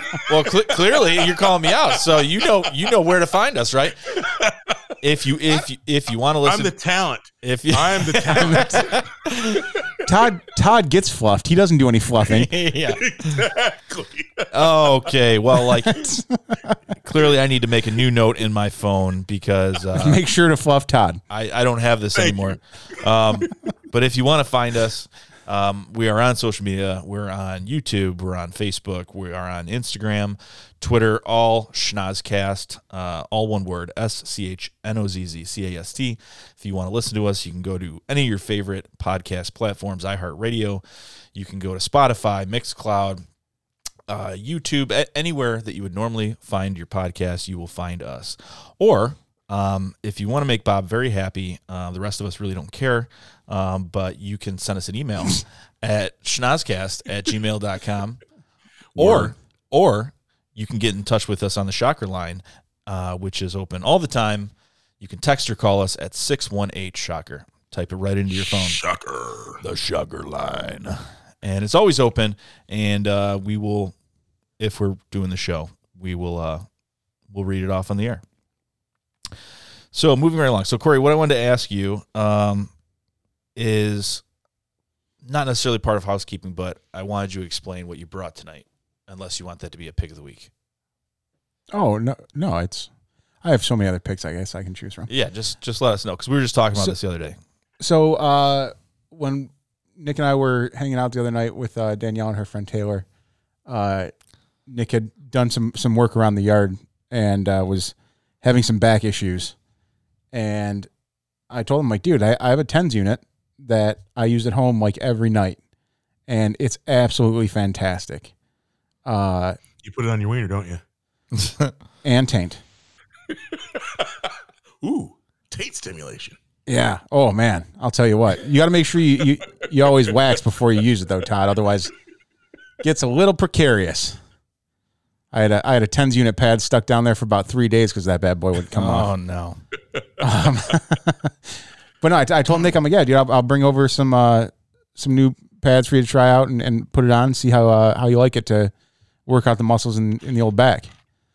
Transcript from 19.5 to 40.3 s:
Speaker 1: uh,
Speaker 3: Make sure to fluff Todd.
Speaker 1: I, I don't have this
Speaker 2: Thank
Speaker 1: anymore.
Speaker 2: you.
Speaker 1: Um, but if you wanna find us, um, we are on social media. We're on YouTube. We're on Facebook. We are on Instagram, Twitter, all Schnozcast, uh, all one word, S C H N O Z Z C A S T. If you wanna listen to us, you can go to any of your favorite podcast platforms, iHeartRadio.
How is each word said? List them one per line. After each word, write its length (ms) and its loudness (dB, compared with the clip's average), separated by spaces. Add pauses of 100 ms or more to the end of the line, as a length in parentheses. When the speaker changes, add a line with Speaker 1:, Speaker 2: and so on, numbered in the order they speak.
Speaker 1:
uh, 240 0
Speaker 3:
Make 200 4
sure 200 6
to 80 4
fluff 300 2
Todd. 420 2
Speaker 1:
I, 220 -6
I 140 0
don't 160 2
have 200 2
this 140 -2
Speaker 2:
Thank 140 2
Speaker 1:
anymore. 300 -2 (380)
Speaker 2:
you. 100 -14
Speaker 1:
Um, 360 4 (480)
but 140 2
if 120 0
you 80 2
wanna 200 4
find 320 0
us, 320 -2 (400)
um, 440 -2
we 160 0
are 120 2
on 140 4
social 300 -4
media. 400 -4
We're 260 -10
on 380 -8
YouTube. 520 -2
We're 140 -4
on 160 -8
Facebook. 640 -8
We 180 -12
are 160 -8
on 200 -10
Instagram, 720 -4 (400)
Twitter, 440 2
all 420 2
Schnozcast, 1120 -6 (100)
uh, 400 -8
all 160 -2
one 180 -2
word, 320 -8
S 320 -6
C 220 -8
H 220 -14 (100)
N 160 -6
O 80 -2
Z 180 -6
Z 200 -12
C 320 -8
A 20 -12
S 140 -14
T. 260 -6 (400)
If 80 -16
you 80 -6
wanna 160 -6
listen 240 -4
to 120 -2
us, 200 -4
you 60 -12
can 100 -10
go 160 -6
to 300 -12
any 140 0
of 60 0
your 100 -2
favorite 500 -6 (100)
podcast 560 -6
platforms, 500 -6
iHeartRadio. 800 -6 (480)